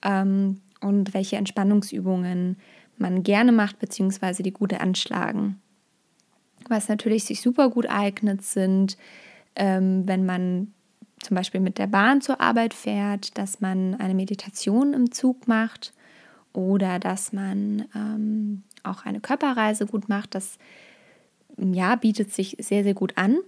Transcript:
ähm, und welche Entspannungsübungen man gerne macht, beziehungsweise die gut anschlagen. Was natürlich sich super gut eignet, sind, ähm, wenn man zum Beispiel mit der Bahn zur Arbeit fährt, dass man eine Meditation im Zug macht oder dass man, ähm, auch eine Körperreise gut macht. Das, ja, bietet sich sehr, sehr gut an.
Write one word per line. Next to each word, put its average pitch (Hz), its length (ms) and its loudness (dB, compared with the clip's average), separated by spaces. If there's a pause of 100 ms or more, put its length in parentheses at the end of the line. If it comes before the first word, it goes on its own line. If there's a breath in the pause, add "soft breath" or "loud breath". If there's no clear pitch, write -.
ähm, 196 580 2 (200)
und 202 340 2
welche 196 200 -2
Entspannungsübungen 185 1200 0 (400 loud breath)
man 180 280 0
gerne 208 260 6
macht, 208 300 4
beziehungsweise 190 640 -2
die 190 80 -2
gut 196 200 -2
anschlagen. 196 880 -2 (1080)
Was 214 200 0
natürlich 214 360 0
sich - 180 -6
super 247 280 4
gut 240 200 0
eignet, 202 520 0
sind, 190 540 2 (600 loud breath)
ähm, 190 500 2
wenn 190 180 2
man 185 480 -2 (480)
zum - 140 -2
Beispiel 185 260 -2
mit 190 160 0
der 196 120 -2
Bahn 220 340 4
zur 262 180 -2
Arbeit 226 320 2
fährt, 202 640 -4
dass 196 240 -6
man 190 360 -2
eine 190 180 -2
Meditation 202 800 0
im 247 160 2
Zug 254 380 -2
macht 226 440 -2 (600 soft breath)
oder 190 480 0
dass 190 320 -4
man, 202 520 -4 (120)
ähm, 214 680 -4 (220)
auch 190 200 -10
eine 208 160 -6
Körperreise 226 680 0
gut 208 220 -6
macht. 202 280 -4
Das, 190 200 -10 (1000 soft breath)
ja, 185 380 0
bietet 220 360 0
sich 190 280 -6
sehr, 202 240 0
sehr 196 100 2
gut 190 240 -2
an. 208 300 4